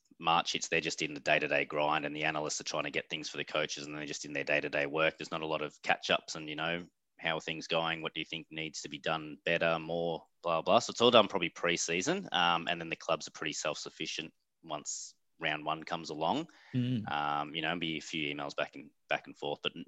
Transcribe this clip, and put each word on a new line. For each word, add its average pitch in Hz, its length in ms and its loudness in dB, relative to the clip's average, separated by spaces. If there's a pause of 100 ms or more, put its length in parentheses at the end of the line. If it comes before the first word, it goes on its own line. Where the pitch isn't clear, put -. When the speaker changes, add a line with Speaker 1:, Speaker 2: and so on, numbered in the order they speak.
(180)
Speaker 1:
March 85 340 4
hits, - 160 -2
they're 82 120 4
just 78 220 -2
in 73 120 -4
the 71 60 -8
day-to-day 73 440 4
grind, 76 400 2
and 73 100 -4
the 78 100 -2
analysts 76 360 0
are - 40 -8
trying 76 200 -2
to 71 60 -4
get 71 200 -4
things 78 180 -6
for 71 100 -8
the 76 60 -2
coaches, 76 420 -2
and 76 100 -8
they're 76 100 -6
just 73 180 -6
in 73 80 -10
their 71 120 -2
day-to-day 73 420 2
work. 78 320 2
There's 78 140 -8
not 80 100 -2
a 80 40 -4
lot 78 160 -2
of 76 200 -6
catch-ups - 540 0
and, 78 120 -8
you 76 80 -6
know, 85 260 -2 (360)
how 82 180 -2
are 80 40 -2
things 80 260 -6
going? 82 360 0
What 80 120 -6
do 80 60 -6
you 76 60 -4
think 80 240 -10
needs 80 320 -8
to 78 60 -10
be 73 100 -10
done 78 460 -2
better, 82 340 4
more, 82 440 -2 (200)
blah, 82 200 2
blah. 98 160 8
So - 120 0
it's - 100 -2
all 120 100 8
done 110 180 10
probably 87 220 0
pre-season, 92 840 0
um, 85 380 4
and 85 100 -2
then 82 80 -6
the 78 80 -4
clubs 80 320 -2
are - 40 -16
pretty 78 200 -4
self-sufficient - 800 -6 (320)
once - 500 -8 (260)
round 76 240 -2
one 78 180 -2
comes 82 280 -4
along. 85 360 2 (280)
Speaker 2:
Mm. 123 360 0
Speaker 1:
Um, 73 440 0
you 82 80 -4
know, 80 160 0
be 80 200 -2
a - 20 -6
few 76 340 -4
emails 71 200 -6
back 71 200 -2
and, 69 140 -14 (200)
back - 180 0
and - 100 -16
forth, - 260 -4
but - 100 -2 (160)